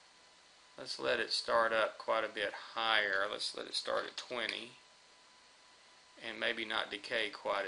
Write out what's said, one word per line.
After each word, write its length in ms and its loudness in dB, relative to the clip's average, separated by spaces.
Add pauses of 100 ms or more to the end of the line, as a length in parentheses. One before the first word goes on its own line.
(800)
let's 220 -8
let 200 4
it 120 -2
start 400 4
up 240 4
quite 260 2
a 60 0
bit 240 -2 (220)
higher. 560 4
Let's 260 -4
let 100 -6
it 80 -8
start 320 0
at 120 -12
twenty 540 -4 (1500)
and 120 -8
maybe 280 -2
not 240 -2
decay 400 -4
quite 380 -2